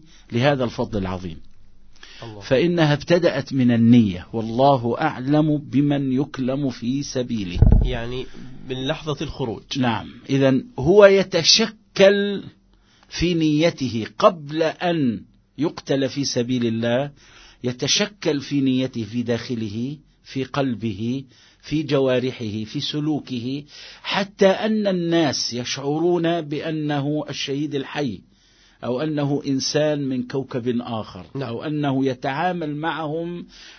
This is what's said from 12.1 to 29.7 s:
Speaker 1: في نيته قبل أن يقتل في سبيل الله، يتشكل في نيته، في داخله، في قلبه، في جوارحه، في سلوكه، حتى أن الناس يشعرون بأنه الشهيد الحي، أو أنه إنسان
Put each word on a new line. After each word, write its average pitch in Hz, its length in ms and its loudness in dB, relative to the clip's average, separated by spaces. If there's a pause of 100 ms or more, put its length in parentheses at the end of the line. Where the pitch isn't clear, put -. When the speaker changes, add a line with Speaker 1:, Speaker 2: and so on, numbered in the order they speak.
Speaker 1:
في 175 260 0
نيته 151 720 2 (120)
قبل 160 440 2
أن 151 580 0 (380)
يقتل 139 500 -2
في 139 160 -4
سبيل 123 420 0
الله، 117 440 0 (540)
يتشكل 143 760 -2
في 143 200 -2
نيته، 127 440 0
في 117 180 -4
داخله، 117 720 -4 (280)
في 131 200 -6
قلبه، 120 800 -4 (380)
في 151 200 -2
جوارحه، 127 840 0
في 123 160 -8
سلوكه، 139 840 -4 (380)
حتى 196 460 0
أن 214 380 0
الناس 170 680 0
يشعرون 165 880 0
بأنه 147 880 -4
الشهيد 143 440 -6
الحي، 135 460 -6 (640)
أو 123 160 -2
أنه 147 460 -2
إنسان 147 640 0